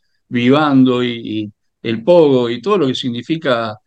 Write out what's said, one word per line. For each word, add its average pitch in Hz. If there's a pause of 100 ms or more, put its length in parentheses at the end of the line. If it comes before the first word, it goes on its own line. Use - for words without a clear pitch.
(280)
vivando 127
y, 123
y 107 (300)
el 113
pogo 139
y 123
todo 196
lo 151
que 127
significa 120 (100)